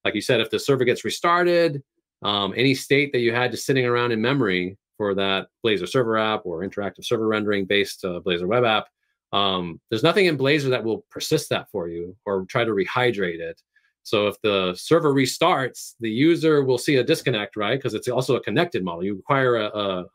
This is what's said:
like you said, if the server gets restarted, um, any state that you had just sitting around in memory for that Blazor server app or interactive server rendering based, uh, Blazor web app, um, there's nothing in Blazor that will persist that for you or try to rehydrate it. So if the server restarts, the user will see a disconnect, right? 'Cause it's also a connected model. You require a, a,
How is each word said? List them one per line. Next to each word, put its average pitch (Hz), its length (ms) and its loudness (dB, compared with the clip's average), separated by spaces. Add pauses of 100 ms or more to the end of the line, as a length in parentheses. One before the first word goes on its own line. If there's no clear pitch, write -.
like 104 100 -2
you 104 60 -2
said, 123 180 2
if 113 100 0
the 107 80 0
server 127 280 0
gets 120 180 0
restarted, 170 800 2 (400)
um, 101 320 0
any 131 180 4
state 139 380 0
that 127 80 0
you 117 140 2
had 120 180 0
just - 140 -8
sitting 131 200 2
around 120 280 0
in 110 80 0
memory 101 560 0 (180)
for 101 200 -2
that 98 320 -2 (180)
Blazor 98 240 0
server 113 280 0
app 107 280 0
or 85 160 -6
interactive 98 420 -8
server 110 240 -2
rendering 104 380 0
based, 101 400 -2
uh, 90 200 -6
Blazor 90 220 0
web 120 160 2
app, 107 240 0 (460)
um, 92 560 -2
there's 113 120 -2
nothing 180 260 4
in 160 100 0
Blazor 135 320 2
that 120 160 -2
will 107 260 -4
persist - 380 -4
that 107 200 -4
for 87 200 -6
you 87 260 -10 (100)
or 95 200 -2
try 117 180 -2
to 110 80 -2
rehydrate 98 680 -2
it. 82 200 -12 (420)
So 104 240 2
if 98 140 -2
the 95 320 2
server 151 400 2
restarts, 135 880 0
the 113 100 -4
user 147 540 4
will 127 160 2
see - 160 0
a 127 80 4
disconnect, 123 520 0
right? 107 240 -2
'Cause 104 140 -4
it's - 140 -6
also 123 280 0
a 113 60 0
connected 113 420 -2
model. 85 200 -6
You 101 100 -2
require 127 440 0
a, 107 100 0
a, 101 480 -4